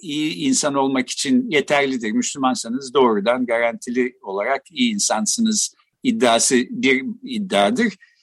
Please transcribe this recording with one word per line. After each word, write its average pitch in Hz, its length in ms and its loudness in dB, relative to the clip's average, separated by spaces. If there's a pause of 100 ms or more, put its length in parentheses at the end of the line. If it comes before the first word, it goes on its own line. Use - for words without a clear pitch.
iyi 156 340 -4
insan 143 400 0
olmak 135 360 0
için 131 400 0
yeterlidir. 135 600 0
Müslümansanız 123 800 -4
doğrudan 120 520 2
garantili 117 760 -2
olarak 135 480 -4
iyi 123 240 0
insansınız 107 800 0 (280)
iddiası 117 540 2 (140)
bir 131 340 0 (180)
iddiadır. 107 720 0 (260)